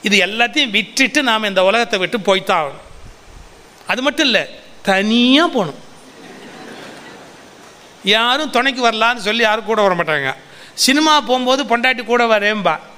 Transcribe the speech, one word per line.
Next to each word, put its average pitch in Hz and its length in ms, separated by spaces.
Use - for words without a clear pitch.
இது 196 240
எல்லாத்தையும் 233 440
விட்டுட்டு 254 520
நாம 220 240
இந்த 190 180
உலகத்தை 220 340
விட்டு 185 220
போய்த்தான் 190 440
ஆகணும். - 400
அது 226 160
மட்டும் 294 220
இல்ல, 196 240
தனியா 240 640
போகணும். 220 280
யாரும் 240 460
துணைக்கு 247 380
வரலான்னு 226 280
சொல்லி 220 260
யாரும் 220 220
கூட 214 180
வர 190 120
மாட்டாங்க. 151 400
சினிமா 302 460
போகும்போது 254 440
பொண்டாட்டி 233 400
கூட 233 340
வரேன்பா, 202 400